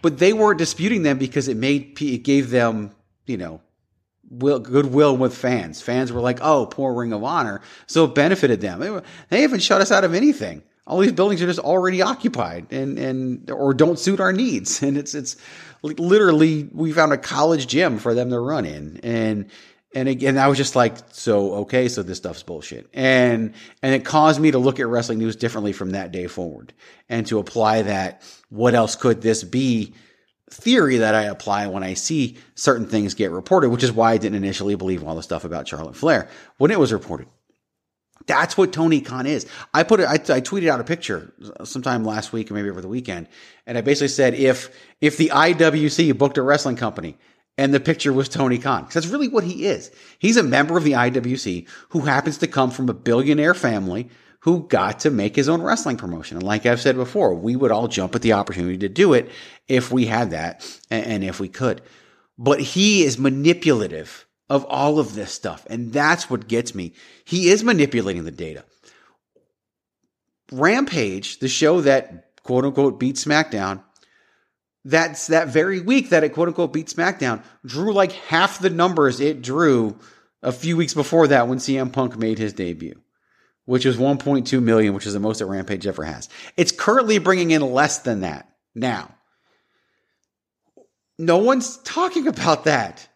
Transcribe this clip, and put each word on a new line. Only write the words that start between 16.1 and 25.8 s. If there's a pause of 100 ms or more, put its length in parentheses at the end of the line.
we
found
a
college
gym
for
them
to
run
in.
And, (460)
and
again,
I
was
just
like, (140)
"So,
okay,
so
this
stuff's
bullshit."
And, (260)
and
it
caused
me
to
look
at
wrestling
news
differently
from